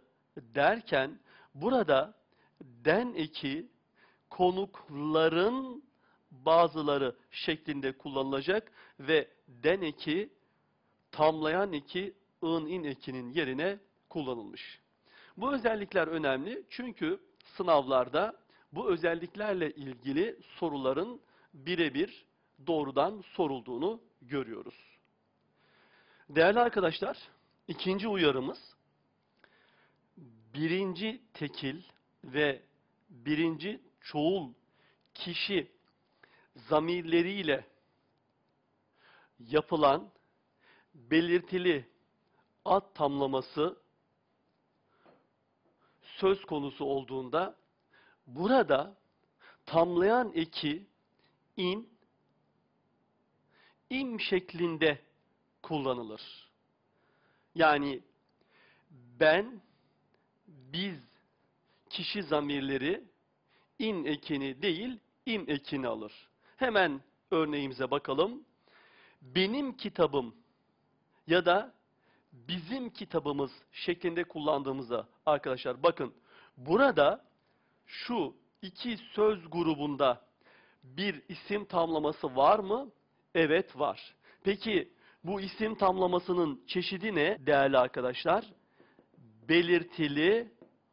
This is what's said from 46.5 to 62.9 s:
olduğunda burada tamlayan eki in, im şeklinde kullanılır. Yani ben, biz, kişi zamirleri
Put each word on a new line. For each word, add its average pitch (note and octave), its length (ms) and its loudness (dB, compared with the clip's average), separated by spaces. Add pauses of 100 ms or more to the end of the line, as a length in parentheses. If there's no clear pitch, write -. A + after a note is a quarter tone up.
olduğunda C3+ 720 -4 (720)
burada E3 680 2 (720)
tamlayan F3+ 680 2
eki E3 520 -4 (680)
in, G3 420 -4 (1900)
im B3+ 300 -4
şeklinde E3 800 0 (640)
kullanılır. B2 880 -6 (1040)
Yani C#3+ 480 2 (880)
ben, D#3 720 2 (840)
biz, D3+ 520 -8 (920)
kişi G3 320 -6
zamirleri C#3+ 840 -2 (720)